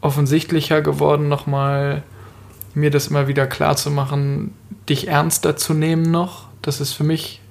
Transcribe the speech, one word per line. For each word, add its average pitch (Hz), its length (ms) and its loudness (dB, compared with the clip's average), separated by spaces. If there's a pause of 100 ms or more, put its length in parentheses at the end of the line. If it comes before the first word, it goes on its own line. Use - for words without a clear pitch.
offensichtlicher 151 800 2
geworden, 147 480 2
nochmal 139 720 -2 (720)
mir 147 180 2
das 143 160 0
immer 143 200 0
wieder 139 200 0
klar - 300 0
zu - 140 -4
machen, 139 640 -2 (340)
dich - 180 0
ernster 156 480 2
zu - 180 -2
nehmen 160 360 2
noch. 175 360 -2 (180)
Das 143 180 -4
ist 135 120 -4
für - 100 -4
mich 156 360 -2 (120)